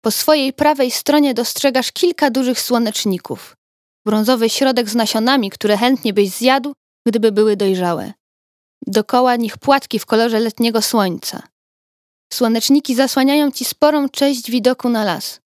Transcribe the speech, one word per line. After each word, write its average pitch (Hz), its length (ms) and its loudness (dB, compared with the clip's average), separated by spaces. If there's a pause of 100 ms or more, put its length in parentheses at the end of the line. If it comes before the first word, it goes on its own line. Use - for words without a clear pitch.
Po 226 60 0
swojej 277 420 0
prawej 285 380 0
stronie 294 440 2
dostrzegasz 247 580 -2
kilka 330 380 0
dużych 247 300 -2
słoneczników. 208 960 -4 (500)
Brązowy 220 440 2
środek 247 380 0
z 214 60 -6
nasionami, 226 560 0
które 208 260 0
chętnie 233 360 0
byś 196 180 2
zjadł, 262 420 0 (340)
gdyby 220 260 2
były 208 240 2
dojrzałe. 185 560 -2 (760)
Dokoła 240 500 0
nich 226 220 -6
płatki 269 400 0
w - 80 -6
kolorze 226 340 0
letniego 226 420 0
słońca. 196 600 -2 (920)
Słoneczniki 247 640 0
zasłaniają 269 560 2
ci - 140 -10
sporą 294 440 2
część 269 420 -2
widoku 247 380 0
na 226 160 0
las. 180 460 -6